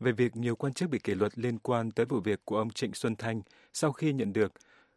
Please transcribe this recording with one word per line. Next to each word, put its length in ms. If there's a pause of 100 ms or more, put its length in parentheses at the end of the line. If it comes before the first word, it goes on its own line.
về 120
việc 240
nhiều 200
quan 160
chức 180
bị 80
kỷ 160
luật 240
liên 200
quan 320
tới 160
vụ 140
việc 240
của 140
ông 120
Trịnh 240
Xuân 220
Thanh 260 (300)
sau 200
khi 200
nhận 200
được 200 (440)